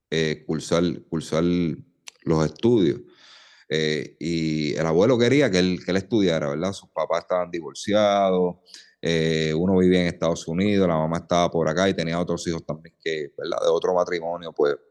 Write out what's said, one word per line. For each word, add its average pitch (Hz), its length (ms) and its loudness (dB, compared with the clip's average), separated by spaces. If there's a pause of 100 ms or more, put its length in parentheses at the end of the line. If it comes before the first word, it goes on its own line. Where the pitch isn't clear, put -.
(100)
eh, 80 360 -2
cursar, 82 380 0 (240)
cursar 80 360 -2
los 82 1000 -2
estudios. 113 540 0 (680)
Eh, 78 520 -4
y 80 540 -2
el 80 120 -2
abuelo 101 320 2
quería 123 320 2
que 92 80 2
él, 90 260 0
que - 60 -4
él 90 60 0
estudiara, 92 520 0
¿verdad? 82 240 -4
Sus - 180 -16
papás 82 320 -2
estaban 90 280 -4
divorciados, 92 1040 0 (460)
eh, 80 540 0
uno 92 220 2
vivía 90 240 4
en 87 40 0
Estados 85 400 -4
Unidos, 95 420 2
la 82 80 2
mamá 80 220 0
estaba 87 320 0
por 80 180 0
acá 90 200 0
y 95 60 0
tenía 82 260 -4
otros 85 260 -4
hijos 82 180 -4
también 80 380 -12
que, 78 340 -6
¿verdad? 78 260 -6
De 82 60 4
otro 82 260 2
matrimonio, 85 580 -2
pues, 71 240 2 (140)